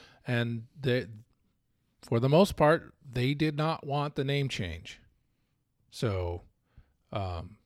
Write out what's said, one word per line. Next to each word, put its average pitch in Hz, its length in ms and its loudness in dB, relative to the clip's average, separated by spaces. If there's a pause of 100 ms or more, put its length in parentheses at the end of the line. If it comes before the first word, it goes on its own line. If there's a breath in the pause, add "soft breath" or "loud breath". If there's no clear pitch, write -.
(280 soft breath)
and 117 360 -2 (160)
they, 127 280 0 (920)
for - 180 0
the 131 100 4
most 175 260 6
part, 156 380 2 (180)
they 123 220 0
did 151 240 0
not 156 280 -2
want 143 300 -2
the 143 80 0
name 139 260 0
change. 82 500 -8 (920)
So, 90 520 -4 (680)
um, 95 540 -6